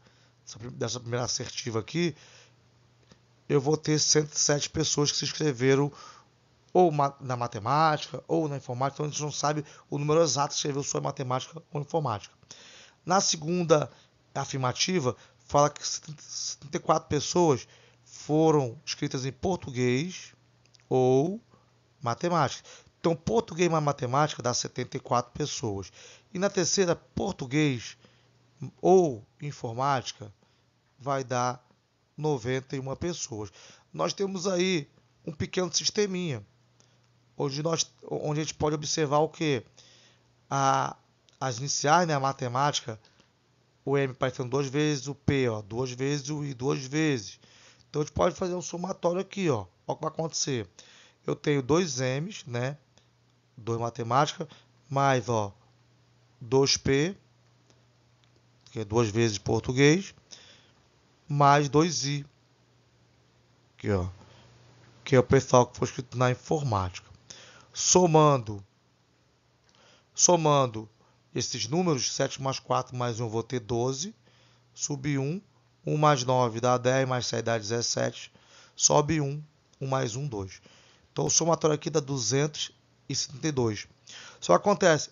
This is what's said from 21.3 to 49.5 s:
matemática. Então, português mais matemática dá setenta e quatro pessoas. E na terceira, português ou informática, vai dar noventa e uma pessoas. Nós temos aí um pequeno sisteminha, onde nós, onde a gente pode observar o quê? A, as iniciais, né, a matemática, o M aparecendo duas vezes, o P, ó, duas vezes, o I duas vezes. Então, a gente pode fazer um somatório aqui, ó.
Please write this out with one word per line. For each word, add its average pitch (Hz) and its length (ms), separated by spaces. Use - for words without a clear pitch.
matemática. 143 600
Então, 165 160
português 185 520
mais 160 140
matemática 143 580
dá 120 120
setenta 123 420
e 135 60
quatro - 320
pessoas. 104 580
E 180 60
na 175 100
terceira, 170 460
português 147 1000
ou 170 440
informática, 127 920
vai 135 240
dar 123 400
noventa 131 600
e 139 40
uma 135 160
pessoas. 120 560
Nós 160 220
temos 190 320
aí 180 420
um 170 60
pequeno 180 420
sisteminha, 175 720
onde 143 280
nós, 165 260
onde - 380
a - 20
gente - 100
pode 156 220
observar 147 440
o 151 100
quê? 151 360
A, 135 480
as 131 180
iniciais, 143 500
né, 156 60
a 139 60
matemática, 131 800
o 135 140
M 139 140
aparecendo 127 380
duas 139 180
vezes, 143 400
o 143 80
P, 135 340
ó, 107 140
duas 117 280
vezes, 135 380
o 147 140
I 143 100
duas 135 280
vezes. 139 580
Então, 147 140
a - 20
gente - 80
pode 175 220
fazer 180 180
um 180 80
somatório 175 580
aqui, 190 300
ó. 110 160